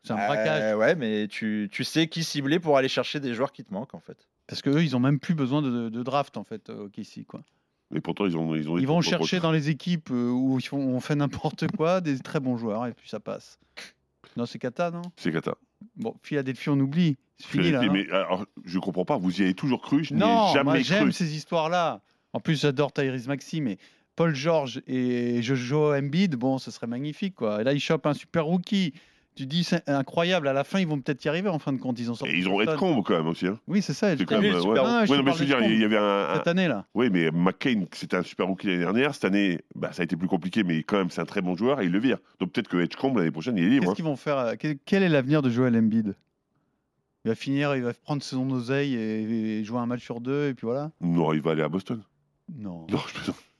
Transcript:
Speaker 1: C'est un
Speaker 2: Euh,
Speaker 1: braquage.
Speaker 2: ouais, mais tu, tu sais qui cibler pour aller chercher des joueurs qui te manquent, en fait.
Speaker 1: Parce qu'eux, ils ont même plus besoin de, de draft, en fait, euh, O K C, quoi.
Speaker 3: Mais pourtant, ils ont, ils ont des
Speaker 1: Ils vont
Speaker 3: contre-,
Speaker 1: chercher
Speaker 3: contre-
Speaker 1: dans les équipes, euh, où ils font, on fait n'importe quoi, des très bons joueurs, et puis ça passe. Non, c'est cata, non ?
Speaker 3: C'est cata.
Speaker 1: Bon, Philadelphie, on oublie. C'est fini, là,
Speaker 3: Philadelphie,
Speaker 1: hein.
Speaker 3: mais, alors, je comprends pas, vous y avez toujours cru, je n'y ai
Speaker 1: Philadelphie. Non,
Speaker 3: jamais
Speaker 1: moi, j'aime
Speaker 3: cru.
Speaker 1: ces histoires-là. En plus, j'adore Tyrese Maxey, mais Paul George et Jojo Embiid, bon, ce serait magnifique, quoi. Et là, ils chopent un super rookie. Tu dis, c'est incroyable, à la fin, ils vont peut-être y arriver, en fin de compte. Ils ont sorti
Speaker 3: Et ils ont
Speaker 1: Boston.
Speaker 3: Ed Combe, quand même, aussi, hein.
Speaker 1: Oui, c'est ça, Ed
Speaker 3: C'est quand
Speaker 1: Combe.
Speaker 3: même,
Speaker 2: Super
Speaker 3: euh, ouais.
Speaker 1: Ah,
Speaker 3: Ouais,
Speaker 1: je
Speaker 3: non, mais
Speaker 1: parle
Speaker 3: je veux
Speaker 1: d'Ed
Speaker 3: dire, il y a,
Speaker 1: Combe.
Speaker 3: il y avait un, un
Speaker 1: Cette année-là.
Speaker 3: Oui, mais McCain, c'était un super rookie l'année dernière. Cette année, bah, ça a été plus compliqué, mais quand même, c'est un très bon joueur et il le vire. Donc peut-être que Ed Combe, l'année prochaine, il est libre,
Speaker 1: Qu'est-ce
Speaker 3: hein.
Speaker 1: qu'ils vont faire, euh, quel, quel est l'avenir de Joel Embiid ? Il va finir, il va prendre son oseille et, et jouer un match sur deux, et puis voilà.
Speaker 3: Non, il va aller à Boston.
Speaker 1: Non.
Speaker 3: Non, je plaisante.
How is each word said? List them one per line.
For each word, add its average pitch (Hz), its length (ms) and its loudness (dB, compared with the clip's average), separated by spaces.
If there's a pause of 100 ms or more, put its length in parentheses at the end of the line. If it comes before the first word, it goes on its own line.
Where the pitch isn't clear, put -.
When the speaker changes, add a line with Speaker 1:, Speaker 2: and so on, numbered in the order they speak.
Speaker 1:
C'est - 80 -6
un 107 60 -2
Speaker 2:
Euh, 101 100 0
Speaker 1:
braquage. 123 480 2
Speaker 2:
ouais, 117 180 4
mais 110 320 -2
tu, 107 460 -4
tu - 100 -6
sais 160 240 0
qui 165 160 -6
cibler 147 380 -2
pour 156 160 4
aller 135 100 4
chercher 131 320 -2
des 135 160 -4
joueurs 127 160 -2
qui - 140 -18
te 101 100 -12
manquent, 98 220 -10
en - 40 -16
fait. - 280 -20 (180)
Speaker 1:
Parce - 160 -10
qu'eux, 143 220 2
ils 139 100 0
ont 123 60 2
même 135 180 4
plus 170 160 -2
besoin 143 280 0
de, 120 260 -2
de 113 160 -6
draft, 139 320 -2
en 104 80 -10
fait, 110 260 -14
euh, 107 140 -10
O 101 40 -12
K 101 160 -12
C, - 200 -16
quoi. - 160 -16 (520)
Speaker 3:
Mais - 80 -2
pourtant, - 260 -2
ils 85 100 2
ont, 80 180 0
ils 76 140 -2
ont 82 80 0
des 87 60 2
Speaker 1:
Ils 131 40 2
vont 151 100 2
Speaker 3:
contre-, 170 140 2
Speaker 1:
chercher 160 260 0
Speaker 3:
contre- 180 120 0
Speaker 1:
dans 160 40 4
les 151 180 2
équipes, 165 420 -2
euh, 120 180 0
où 131 300 2
ils - 60 -8
font, 139 120 -6
on 131 220 0
fait 151 160 -2
n'importe 147 500 -2 (100)
quoi, 175 240 2
des 147 200 -2
très - 200 -6
bons 127 160 -2
joueurs, 113 300 -2
et 117 60 -6
puis - 160 -20
ça 107 120 -8
passe. - 380 -12 (760)
Non, 120 100 -4
c'est - 140 -12
cata, 170 320 -4
non ? 170 100 -10 (140)
Speaker 3:
C'est - 160 -4
cata. - 220 -2 (420)
Speaker 1:
Bon, 113 260 -8
Philadelphie, 131 460 -4
on 143 120 2
oublie. 147 360 2 (220)
C'est - 100 -20
fini, 95 240 2
là, 135 80 2
Speaker 3:
Philadelphie, 98 240 2
Speaker 1:
hein. - 40 -6
Speaker 3:
mais, 87 80 -2
alors, 92 280 0 (200)
je 92 140 -4
comprends 92 260 -2
pas, 147 140 0
vous 90 220 -2
y - 40 6
avez 92 100 4
toujours 131 280 0
cru, 147 220 0
je 143 100 -6
n'y 151 60 2
ai - 20 4
Speaker 1:
Philadelphie. 220 260 4
Non, 170 40 4
Speaker 3:
jamais 139 180 4
Speaker 1:
moi, 143 100 4
j'aime 160 240 2
Speaker 3:
cru. 190 80 4
Speaker 1:
ces 156 240 -2
histoires-là. 160 640 -2 (320)
En - 60 -6
plus, 147 220 0
j'adore 143 320 2
Tyrese 131 340 -2
Maxey, 139 320 -6
mais 113 200 -2 (360)
Paul 165 220 2
George 135 500 0
et 123 560 0
Jojo 135 520 2
Embiid, 143 420 0
bon, 131 220 0
ce 123 120 -8
serait - 160 -10
magnifique, 147 480 -6
quoi. 107 260 -2
Et 110 40 -2
là, 135 80 2
ils 147 80 0
chopent 151 260 -2
un 147 80 2
super - 320 -4
rookie. 180 480 0 (440)
Tu 135 60 -6
dis, 160 200 -2
c'est - 220 -2
incroyable, 156 640 0
à 135 60 2
la 139 100 0
fin, - 160 -2
ils 180 80 2
vont 151 100 0
peut-être 139 280 -4
y - 20 2
arriver, 180 220 0
en 156 80 -2
fin 143 160 -4
de 127 40 -4
compte. 123 220 -4
Ils 117 100 -4
ont 120 40 -4
sorti 127 180 -4
Speaker 3:
Et 82 60 2
ils 92 100 2
ont 92 80 2
Speaker 1:
Boston. 110 160 4
Speaker 3:
Ed 151 60 0
Combe, 156 260 2
quand 95 140 4
même, 80 80 2
aussi, 85 200 0
hein. 104 220 0
Speaker 1:
Oui, 190 140 2
c'est 170 100 -4
ça, 196 180 2
Ed 151 100 0
Speaker 3:
C'est - 40 2
quand - 120 0
Speaker 1:
Combe. 196 80 4
Speaker 3:
même, 196 180 2
Speaker 2:
Super - 80 2
Speaker 3:
euh, - 20 4
ouais. 135 100 6
Speaker 1:
Ah, 233 200 2
Speaker 3:
Ouais, 208 40 4
Speaker 1:
je 131 60 4
Speaker 3:
non, 143 60 6
mais 139 80 2
Speaker 1:
parle 139 100 4
Speaker 3:
je 165 80 0
veux 139 60 0
Speaker 1:
d'Ed 135 80 4
Speaker 3:
dire, - 0 -
il - 20 2
y 113 60 4
a, - 20 4
Speaker 1:
Combe. 110 80 4
Speaker 3:
il 110 60 4
y - 20 6
avait 107 140 4
un, 101 320 2
un 90 60 0
Speaker 1:
Cette 95 120 0
année-là. 170 460 0
Speaker 3:
Oui, 117 180 4
mais 85 180 4
McCain, 92 640 2
c'était - 240 -4
un 90 60 0
super - 240 -4
rookie 95 220 -4
l'année 90 100 2
dernière. 113 360 0
Cette - 120 -4
année, 98 340 2 (140)
bah, - 180 -6
ça - 80 -10
a 87 40 2
été 85 120 -2
plus 87 100 -2
compliqué, 92 380 0
mais 85 200 0
quand 104 120 0
même, 92 140 2
c'est - 100 -6
un 82 60 -4
très 98 160 -4
bon 90 120 -2
joueur 120 280 0
et - 20 0
il 90 80 0
le 95 60 2
vire. 117 180 2 (240)
Donc 92 120 -4
peut-être 117 160 -4
que - 100 0
Ed 87 180 0
Combe, 135 220 0
l'année 82 120 2
prochaine, 98 280 -4
il 85 60 2
est 92 40 4
libre, 135 140 6
Speaker 1:
Qu'est-ce 180 80 2
Speaker 3:
hein. 196 60 0
Speaker 1:
qu'ils 180 100 -6
vont 147 100 -2
faire, 143 220 -2
euh, 117 200 -2
quel, 151 280 -4
quel 196 160 2
est 185 80 4
l'avenir 143 320 4
de 131 80 2
Joel 120 260 4
Embiid ? 110 400 2 (1120)
Il - 20 2
va 113 60 2
finir, 139 420 0
il 127 60 -2
va 120 100 -2
prendre 143 300 -6
son 131 300 -4
oseille 131 420 0
et, 110 640 -2
et 110 60 -4
jouer 117 160 -4
un 120 60 -4
match 120 160 -4
sur 117 200 -10
deux, 143 260 -2
et 135 60 -2
puis 120 100 -10
voilà. 139 280 -4 (100)
Speaker 3:
Non, 82 320 2
il 78 80 0
va 80 80 2
aller 78 120 2
à 76 60 2
Boston. 95 320 -4 (560)
Speaker 1:
Non. 90 340 -12
Speaker 3:
Non, 120 160 0
je - 60 -14
plaisante. - 240 -8 (240)